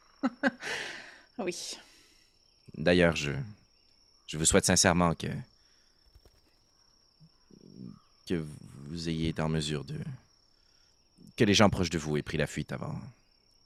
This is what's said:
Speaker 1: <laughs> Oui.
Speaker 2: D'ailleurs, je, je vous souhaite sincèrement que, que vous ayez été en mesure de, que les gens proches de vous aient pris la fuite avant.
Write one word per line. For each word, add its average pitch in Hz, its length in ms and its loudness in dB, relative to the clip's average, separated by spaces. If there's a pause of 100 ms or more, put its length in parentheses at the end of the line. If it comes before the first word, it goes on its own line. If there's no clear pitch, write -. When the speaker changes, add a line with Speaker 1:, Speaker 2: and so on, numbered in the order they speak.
(220)
Speaker 1:
<laughs> 262 80 -2 (1080)
Oui. - 380 -6 (1000)
Speaker 2:
D'ailleurs, 85 400 4
je, 73 160 -2 (960)
je 78 100 -8
vous 80 60 0
souhaite 92 200 6
sincèrement 87 520 4
que, - 100 -10 (3000)
que 95 80 -2 (520)
vous 82 220 -8
ayez 80 220 0
été 80 120 -4
en 78 60 0
mesure 76 360 -2
de, - 140 -10 (1400)
que 131 60 2
les 101 120 6
gens 101 160 8
proches 87 200 -2
de 82 80 -2
vous 76 180 -2
aient 71 60 -2
pris - 160 -6
la 73 80 0
fuite - 240 -8
avant. - 240 -8 (720)